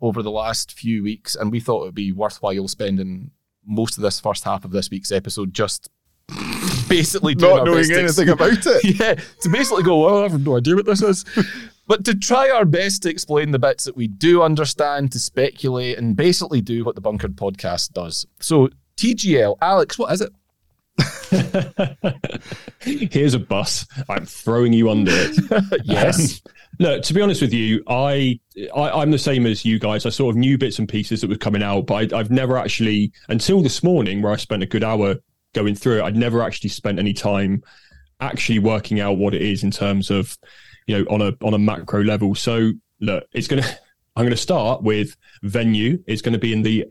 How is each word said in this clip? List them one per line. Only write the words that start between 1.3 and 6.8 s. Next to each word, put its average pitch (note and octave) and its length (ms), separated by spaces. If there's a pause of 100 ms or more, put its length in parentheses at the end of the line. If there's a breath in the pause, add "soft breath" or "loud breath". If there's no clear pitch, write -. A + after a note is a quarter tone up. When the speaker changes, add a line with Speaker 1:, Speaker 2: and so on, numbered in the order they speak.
Speaker 1:
and G#2+ 160
we A#2 80
thought A#2 240
it - 20
would F#2 100
be G2+ 160
worthwhile G2 560
spending F#2+ 640 (340)
most A2 320
of G#2 60
this G2+ 180
first G#2 240
half G2 220
of F#2 60
this G2 180
week's G2 220
episode G2 420
just - 340 (400)
<laughs> - 600